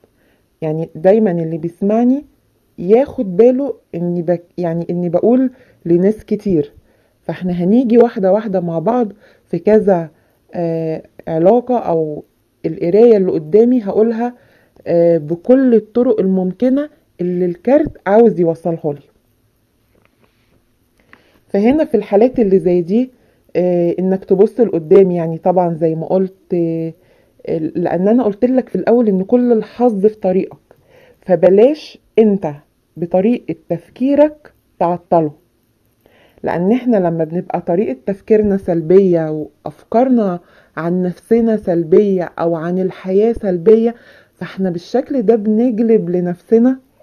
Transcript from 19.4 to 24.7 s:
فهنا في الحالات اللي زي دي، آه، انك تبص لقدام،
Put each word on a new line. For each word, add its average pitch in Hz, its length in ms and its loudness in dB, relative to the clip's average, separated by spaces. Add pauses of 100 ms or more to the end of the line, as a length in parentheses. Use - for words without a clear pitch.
فهنا 247 360 2
في - 120 -2
الحالات 214 440 0
اللي 196 180 2
زي 180 240 0
دي، 226 280 -2 (460)
آه، 175 420 0
انك 190 260 -2
تبص 208 360 2
لقدام، 185 500 2